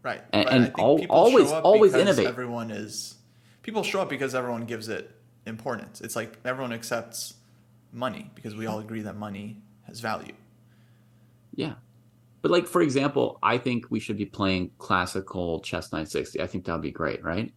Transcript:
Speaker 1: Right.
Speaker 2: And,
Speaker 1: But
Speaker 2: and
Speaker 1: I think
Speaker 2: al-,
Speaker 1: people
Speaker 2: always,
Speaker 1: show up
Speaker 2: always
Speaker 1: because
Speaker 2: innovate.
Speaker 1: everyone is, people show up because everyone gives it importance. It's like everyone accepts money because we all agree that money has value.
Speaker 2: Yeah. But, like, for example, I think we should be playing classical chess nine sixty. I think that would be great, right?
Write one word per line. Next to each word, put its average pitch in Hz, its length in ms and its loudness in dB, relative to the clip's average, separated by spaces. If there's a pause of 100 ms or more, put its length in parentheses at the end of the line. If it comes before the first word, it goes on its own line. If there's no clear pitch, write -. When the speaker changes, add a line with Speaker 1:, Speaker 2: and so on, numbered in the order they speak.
Speaker 1:
Right. 123 180 -6 (100)
Speaker 2:
And, 107 140 2
Speaker 1:
But 127 80 2
Speaker 2:
and 127 80 8
Speaker 1:
I 113 40 8
think - 140 -4
Speaker 2:
al-, 135 200 6
Speaker 1:
people - 160 0
Speaker 2:
always, 202 340 8
Speaker 1:
show 156 60 0
up 160 100 -2
Speaker 2:
always 208 280 10
Speaker 1:
because 196 140 6
Speaker 2:
innovate. 131 200 4
Speaker 1:
everyone 120 420 -6
is, 107 460 -10 (480)
people 214 180 -4
show 190 200 -2
up - 80 -2
because 135 260 -4
everyone 120 300 -2
gives 110 240 -8
it - 200 -6 (380)
importance. 113 540 -10
It's - 140 -10
like 113 300 -6
everyone 127 260 -4
accepts 117 640 -8 (600)
money 120 420 -8
because 107 200 -12
we 110 120 -8
all 110 120 -4
agree 110 220 -10
that 104 140 -10
money 104 420 -10 (300)
has 117 140 -16
value. 110 320 -6 (1200)
Speaker 2:
Yeah. - 200 -6 (680)
But, 151 80 2
like, 175 160 2
for 175 140 2
example, 139 600 0
I 117 160 4
think 120 320 -2
we 113 100 -2
should 104 180 -6
be 101 80 -2
playing 92 520 -2
classical 90 840 -2
chess - 300 -6
nine 80 140 -4
sixty. - 340 -4
I 90 80 -2
think 92 180 -8
that 85 80 -4
would 78 80 -4
be 71 100 -6
great, - 320 -6
right? 85 340 -4